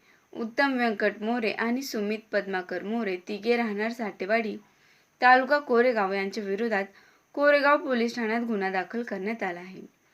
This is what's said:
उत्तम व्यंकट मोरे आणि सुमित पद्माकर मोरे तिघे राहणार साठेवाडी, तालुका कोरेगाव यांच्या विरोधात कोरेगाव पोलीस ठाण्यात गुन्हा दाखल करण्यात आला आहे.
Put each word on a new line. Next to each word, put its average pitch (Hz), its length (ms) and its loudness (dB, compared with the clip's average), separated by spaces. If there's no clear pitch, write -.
उत्तम 247 400 -2
व्यंकट 208 480 0
मोरे 226 300 -2
आणि 240 300 -2
सुमित 214 380 -4
पद्माकर 185 520 -4
मोरे 208 320 -4
तिघे 208 300 -2
राहणार 220 340 -2
साठेवाडी, 214 680 -4
तालुका 254 380 6
कोरेगाव 233 540 2
यांच्या 196 300 -4
विरोधात 196 420 -2
कोरेगाव 285 420 6
पोलीस 240 380 0
ठाण्यात 233 260 -2
गुन्हा 208 280 -2
दाखल 190 340 -4
करण्यात 214 400 -6
आला 175 160 -6
आहे. 185 220 -16